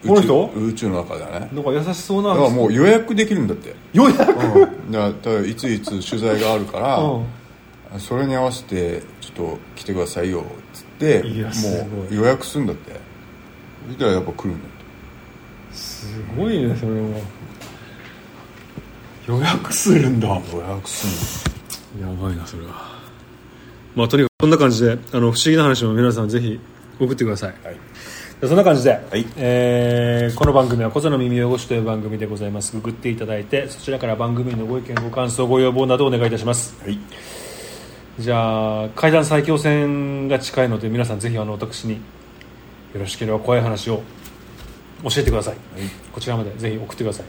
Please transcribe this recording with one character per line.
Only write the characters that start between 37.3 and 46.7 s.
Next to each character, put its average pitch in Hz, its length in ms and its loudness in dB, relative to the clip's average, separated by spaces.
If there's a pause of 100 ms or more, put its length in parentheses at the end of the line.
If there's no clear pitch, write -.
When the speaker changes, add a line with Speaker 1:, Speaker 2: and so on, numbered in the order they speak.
Speaker 1:
じ 120 140 -2
ゃ 110 520 0
あ、 110 120 -6
怪 160 160 4
談 156 140 6
最 156 160 2
強 156 160 2
戦 143 720 0
が 135 100 2
近 - 260 0
い 123 40 0
の 113 100 0
で、 110 100 -4
皆 117 160 0
さ 113 100 -4
ん 101 60 -6
ぜ 113 100 -4
ひ、 117 80 -4
あ 107 60 -4
の、 107 80 -6
私 107 320 -8
に 110 100 -4
よ 104 40 -10 (1040)
ろ 98 60 -6
し - 120 -10
け 113 80 -6
れ 110 60 -2
ば 107 60 0
怖 123 200 2
い - 20 2
話 117 300 -2
を 110 120 -2 (1000)
教 147 140 -4
え 139 40 2
て 123 80 4
く 117 60 2
だ 107 60 0
さ - 80 -6
い。 - 40 -8 (240)
Speaker 2:
は 98 60 -10
い。 98 40 -8 (240)
Speaker 1:
こ - 80 -12
ち 123 100 -8
ら 120 80 -2
ま 113 60 -4
で 98 120 -8
ぜ 113 140 -4